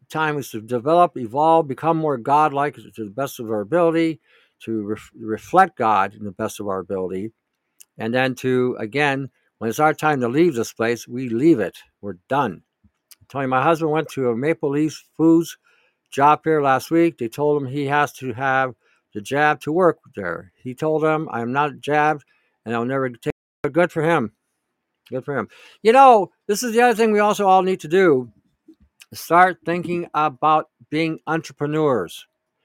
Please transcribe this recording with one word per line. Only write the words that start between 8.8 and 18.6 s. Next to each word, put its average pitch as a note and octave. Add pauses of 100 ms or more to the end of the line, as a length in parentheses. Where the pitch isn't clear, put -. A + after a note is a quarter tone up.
when A2+
it's A#2
our D#3
time D3+
to A#2+
leave D3+
this A2+
place, A#2
we B2
leave B2+
it. F2+ (220)
We're G2 (100)
done. B2+ (580)
I'm -
telling C3+
you, C3
my C3
husband D#3
went D#3
to B2+
a A2+
Maple D3
Leaf D3 (120)
Foods E3 (520)
job D3
fair D#3
last C3+
week. E3+
They A2
told D3
him C3
he C#3
has D3
to B2+
have C3 (400)